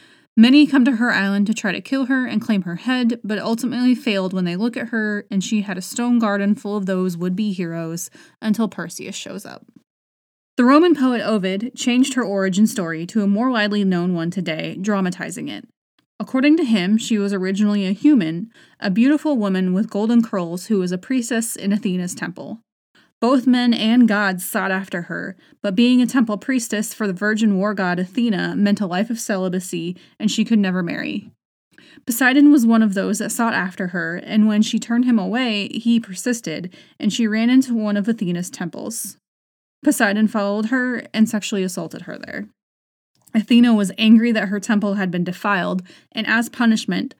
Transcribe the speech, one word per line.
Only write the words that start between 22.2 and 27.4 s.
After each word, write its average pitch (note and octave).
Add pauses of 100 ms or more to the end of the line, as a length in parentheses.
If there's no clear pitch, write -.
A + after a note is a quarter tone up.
Both B3+
men B3
and A3+
gods G3
sought F#3+
after F#3+
her, E3+ (240)
but G3+
being B3
a B3
temple A3
priestess A3+
for G#3+
the F#3+
virgin G#3